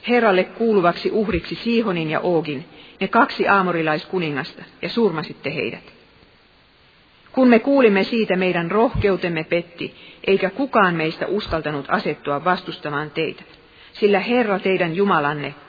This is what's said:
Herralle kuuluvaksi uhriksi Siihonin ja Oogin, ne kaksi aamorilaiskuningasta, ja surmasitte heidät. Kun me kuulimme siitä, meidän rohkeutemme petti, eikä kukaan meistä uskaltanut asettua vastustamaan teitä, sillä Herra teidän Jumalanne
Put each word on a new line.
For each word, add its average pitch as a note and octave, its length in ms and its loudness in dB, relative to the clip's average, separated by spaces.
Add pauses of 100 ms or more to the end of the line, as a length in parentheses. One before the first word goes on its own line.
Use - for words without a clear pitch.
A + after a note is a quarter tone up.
Herralle A3 340 4
kuuluvaksi G3 680 2
uhriksi F3+ 440 -2
Siihonin G#3 540 0
ja D#3 100 -2
Oogin, D#3 460 -2 (340)
ne G3 80 -2
kaksi A#3 400 2
aamorilaiskuningasta, E3 1160 -2 (180)
ja F3 80 -6
surmasitte E3+ 680 -2
heidät. - 380 -8 (1400)
Kun C4 160 4
me A#3 120 8
kuulimme A#3 440 4
siitä, A3 320 0
meidän F3 360 0
rohkeutemme F#3+ 720 0
petti, - 520 -6 (320)
eikä G3 220 2
kukaan G3+ 460 0
meistä D#3+ 320 -4
uskaltanut D3+ 600 -4
asettua D3+ 560 -4
vastustamaan D3+ 680 -4
teitä, - 320 -6 (500)
sillä G3+ 260 2
Herra A3 400 0
teidän F3+ 360 0
Jumalanne D3+ 600 0 (140)